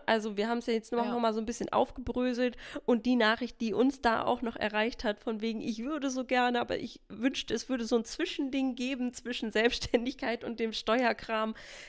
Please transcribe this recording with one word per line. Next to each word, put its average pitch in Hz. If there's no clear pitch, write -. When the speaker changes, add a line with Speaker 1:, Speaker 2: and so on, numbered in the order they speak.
Speaker 1:
Also 214
wir 208
haben's 233
ja 240
jetzt 220
noch, 240
Speaker 2:
Ja. 240
Speaker 1:
noch 240
mal 226
so 220
ein 220
bisschen -
aufgebröselt 247
und 247
die 254
Nachricht, 226
die 226
uns 262
da 226
auch 247
noch 226
erreicht 214
hat, 208
von 220
wegen, 226
„Ich 220
würde 277
so 254
gerne, 247
aber -
ich -
wünschte, 214
es -
würde 247
so 240
ein 226
Zwischending 269
geben 247
zwischen 233
Selbstständigkeit 233
und 226
dem 226
Steuerkram.“ 220